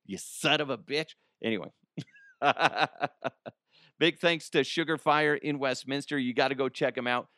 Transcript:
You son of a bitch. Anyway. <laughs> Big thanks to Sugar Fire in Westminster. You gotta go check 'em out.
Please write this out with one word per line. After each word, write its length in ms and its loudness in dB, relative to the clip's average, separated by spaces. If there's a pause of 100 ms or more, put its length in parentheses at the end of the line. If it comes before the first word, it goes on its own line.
You 120 -6
son 420 0
of 100 -2
a 80 -4
bitch. 320 -4 (320)
Anyway. 280 -2 (680)
<laughs> 480 2 (1080)
Big 200 2
thanks 320 0
to 140 4
Sugar 340 -2
Fire 360 2
in 240 -4
Westminster. 600 -4
You 160 0
gotta 200 2
go 140 0
check 280 -2
'em 100 -4
out. 320 -2